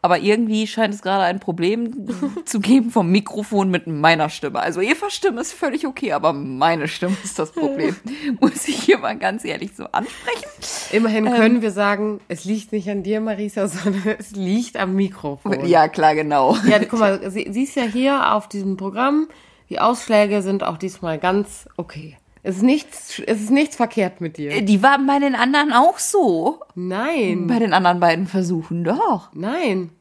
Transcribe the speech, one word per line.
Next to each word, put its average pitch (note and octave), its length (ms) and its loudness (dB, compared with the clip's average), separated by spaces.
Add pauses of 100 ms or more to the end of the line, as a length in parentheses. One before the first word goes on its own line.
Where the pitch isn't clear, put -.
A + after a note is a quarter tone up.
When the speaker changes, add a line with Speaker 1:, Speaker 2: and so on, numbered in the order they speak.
Speaker 1:
Aber E3+ 140 4
irgendwie G#3+ 480 2
scheint G#3+ 260 -2
es G#3 80 -10
gerade G3 220 0
ein F3+ 160 0
Problem G#3 680 -4 (180)
<laughs> E4 180 -8
zu - 140 -4
geben A#3 320 4
vom F#3 200 2
Mikrofon G3+ 600 0
mit F3+ 160 -2
meiner D#3 440 2
Stimme. - 280 -6
Also E3+ 220 -2
Evas D#4+ 340 -2
Stimme A#3+ 260 -2
ist - 120 -8
völlig D4+ 340 -4
okay, C4 260 -6
aber D#3 200 2
meine C#3+ 560 0
Stimme F3+ 340 -4
ist - 160 -10
das A#3 140 -4
Problem. C#4+ 420 -2 (240)
<laughs> C#4+ 220 -4
Muss - 260 0
ich C#4+ 160 -4
hier - 160 4
mal - 180 -4
ganz F#3+ 280 -4
ehrlich - 320 -8
so - 160 -12
ansprechen. - 500 -4 (480)
Speaker 2:
Immerhin A3 360 2
Speaker 1:
Ähm, B3 80 2
Speaker 2:
können A#3 280 4
wir A3 80 -2
sagen, G3+ 560 -2
es E3+ 180 -10
liegt G#3 280 -4
nicht G#3 180 -4
an G3+ 140 -4
dir, G#3+ 160 -2
Marisa, G#3 480 -4
<laughs> - 0 -
sondern F#3+ 500 -2
es G#3 140 -14
liegt G3+ 440 -2
am F#3+ 200 -2
Mikrofon. F#3+ 720 -2
Speaker 1:
Ja, E3 200 6
klar, D#3 300 6
genau. D3 400 4 (100)
Speaker 2:
Ja, G#3+ 180 6
guck A#3 140 -4
mal, G3 320 2
sie, G3+ 220 -6
sie A#3 100 0
ist C#4 140 -4
ja C4 80 0
hier B3+ 500 2
auf G#3 140 -2
diesem G3 280 -4
Programm. B3 520 0 (420)
Die - 80 -6
Ausschläge G#3 640 2
sind G3 220 -2
auch E3 140 -4
diesmal F3+ 420 -6
ganz G3 560 -2
okay. D#3 400 -12 (280)
Es F#3 120 -4
ist F#3+ 80 0
nichts, - 600 -2
es G#3+ 160 -2
ist G#3+ 100 -6
nichts D4 260 2
verkehrt A3 440 -2
mit E3 160 -8
dir. D3 140 -8
Speaker 1:
Äh, G3+ 120 -2
die G3+ 200 4
waren C#4 240 4
bei C#4 140 2
den C#4 160 0
anderen C#4 360 2
auch D4 280 4
so. A#3+ 580 2 (160)
Speaker 2:
Nein. G#3 720 -2
Speaker 1:
Bei A#3 140 2
den G#3+ 120 2
anderen F3+ 280 4
beiden E3+ 260 4
Versuchen F3 560 -2
doch. A#3+ 500 0
Speaker 2:
Nein. F#3+ 580 -4 (100)